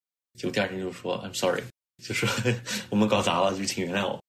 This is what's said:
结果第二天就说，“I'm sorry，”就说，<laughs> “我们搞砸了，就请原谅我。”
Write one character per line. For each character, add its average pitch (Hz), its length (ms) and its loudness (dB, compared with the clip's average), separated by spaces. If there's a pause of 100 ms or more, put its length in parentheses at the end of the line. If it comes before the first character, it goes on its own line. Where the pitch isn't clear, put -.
(380)
结 - 60 -8
果 92 80 -2
第 104 80 0
二 98 80 2
天 95 120 -6
就 92 120 -4
说， 90 320 -4
“I'm 98 100 -10
sorry，” 92 300 2 (400)
就 110 100 -6
说， - 160 0 (240)
<laughs> - 160 -6 (200)
“我 - 60 0
们 104 120 6
搞 101 160 2
砸 87 180 2
了， 95 160 4
就 98 80 -4
请 95 180 -2
原 87 120 -2
谅 98 120 0
我。” - 220 -4